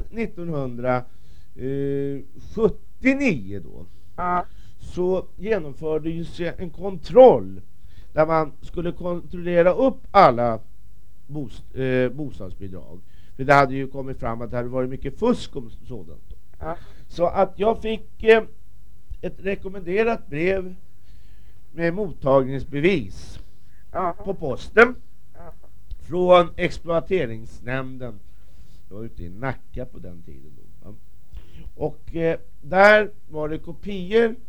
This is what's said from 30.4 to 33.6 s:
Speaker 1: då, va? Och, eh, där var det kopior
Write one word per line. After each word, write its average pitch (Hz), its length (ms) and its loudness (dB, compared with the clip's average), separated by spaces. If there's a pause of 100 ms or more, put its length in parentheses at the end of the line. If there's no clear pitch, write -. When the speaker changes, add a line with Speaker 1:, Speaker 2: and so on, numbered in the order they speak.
Speaker 1:
då, - 340 -8
va? 107 60 -8 (760)
Och, 147 420 -4
eh, 165 220 2 (240)
där 202 480 8 (180)
var 151 200 -4
det 156 100 -4
kopior 196 760 0 (140)